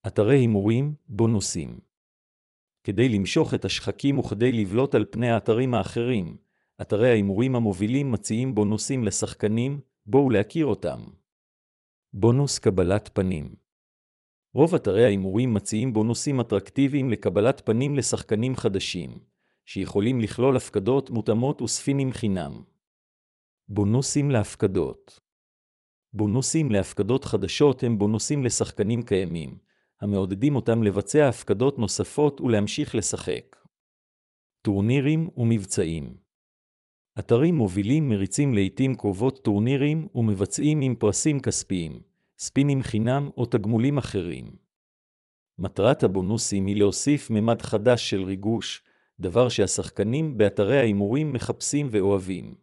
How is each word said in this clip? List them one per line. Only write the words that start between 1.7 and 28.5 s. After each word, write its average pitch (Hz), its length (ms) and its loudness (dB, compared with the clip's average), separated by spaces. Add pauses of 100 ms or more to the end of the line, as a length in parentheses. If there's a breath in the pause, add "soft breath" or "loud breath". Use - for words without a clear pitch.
כדי 110 240 2
למשוך 113 460 2
את 104 100 -4
השחקים 139 540 -2
וכדי 117 340 0
לבלוט 113 420 0
על 107 160 4
פני 120 200 -2
האתרים 117 440 2
האחרים, 113 640 -2 (440)
אתרי 107 300 2
ההימורים 110 460 2
המובילים 117 560 0
מציעים 117 420 -2
בונוסים 107 500 0
לשחקנים, 113 760 -2 (260)
בואו 131 240 4
להכיר 117 360 0
אותם. 82 340 -4 (1120)
בונוס 123 460 2
קבלת 95 540 0
פנים. 92 420 -2 (1000)
רוב 165 200 4
אתרי 107 300 4
ההימורים 101 500 2
מציעים 110 380 -2
בונוסים 117 480 0
אטרקטיביים 135 720 0
לקבלת 104 540 0
פנים 135 320 0
לשחקנים 120 600 -2
חדשים, 92 640 -4 (480)
שיכולים 101 540 -2
לכלול 123 360 0
הפקדות 127 540 -2
מותאמות 117 520 -2
וספינים 135 500 -2
חינם. 87 500 -4 (1040)
בונוסים 117 640 0
להפקדות. 95 880 -2 (920)
בונוסים 123 580 0
להפקדות 104 540 0
חדשות 123 580 2
הם 117 160 0
בונוסים 110 460 0
לשחקנים 113 580 -2